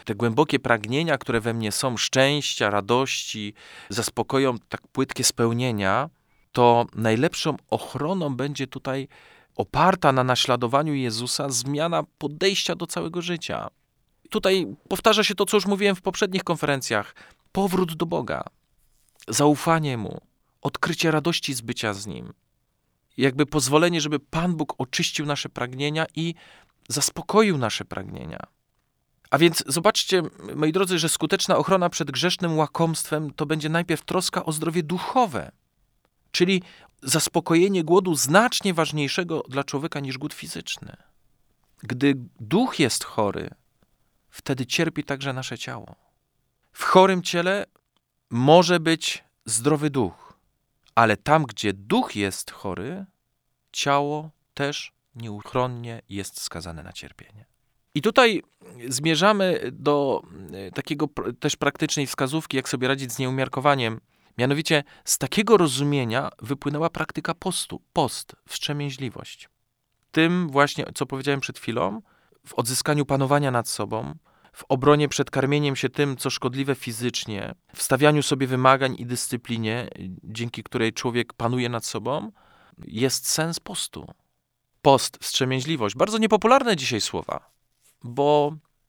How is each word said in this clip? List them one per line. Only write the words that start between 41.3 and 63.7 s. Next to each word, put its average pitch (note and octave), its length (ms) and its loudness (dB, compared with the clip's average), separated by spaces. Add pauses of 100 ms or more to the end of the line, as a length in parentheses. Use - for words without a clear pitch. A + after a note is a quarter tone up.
Gdy B2+ 300 2 (260)
duch F3 400 0
jest C3+ 240 0
chory, - 460 -4 (800)
wtedy C3 360 -6
cierpi D#3+ 380 -2
także C3+ 300 -6
nasze B2+ 240 -8
ciało. A#2+ 380 -12 (760)
W - 100 -10
chorym F#3 400 6
ciele F3+ 420 -2 (640)
może D#3+ 500 6
być D#3+ 440 0 (220)
zdrowy C#3+ 440 2
duch, B2 500 -4 (560)
ale A2 220 6
tam, D3+ 260 4
gdzie G#2+ 300 -2
duch A#2 420 -2
jest G2+ 360 -4
chory, A2+ 540 -8 (640)
ciało C#3+ 600 0 (220)
też - 400 -6 (220)
nieuchronnie A#2 960 -6
jest G2+ 320 -10
skazane E2 420 -10
na F2 100 -16
cierpienie. - 520 -20 (480)
I D3 80 -2
tutaj A3+ 420 4 (440)
zmierzamy E3 840 2
do, C#3+ 480 0 (320)
e, F#2+ 180 -12
takiego C#3+ 360 -4
pr-, G#2+ 320 -6
też C#3+ 160 0
praktycznej D3+ 520 -2
wskazówki, C#3 500 -2
jak C3 120 -2
sobie B2+ 180 -2
radzić C3+ 240 -2
z - 60 -8
nieumiarkowaniem. C3 800 0 (380)